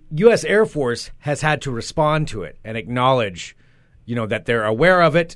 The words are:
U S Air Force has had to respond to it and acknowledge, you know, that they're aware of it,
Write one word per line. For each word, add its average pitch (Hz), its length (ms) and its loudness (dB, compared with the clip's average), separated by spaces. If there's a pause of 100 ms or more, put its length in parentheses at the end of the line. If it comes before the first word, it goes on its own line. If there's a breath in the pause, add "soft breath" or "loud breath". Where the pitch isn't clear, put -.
(120)
U 175 200 6
S 170 120 2
Air 202 240 2
Force 123 420 -4 (100)
has 147 220 -4
had 151 220 0
to 139 80 -6
respond 151 560 -2
to 104 160 -8
it - 200 -14
and 110 140 -8
acknowledge, 120 800 0 (480 soft breath)
you 117 100 -8
know, 113 120 -4
that 101 180 -4
they're 117 200 0
aware 160 360 4
of 156 140 4
it, 170 200 0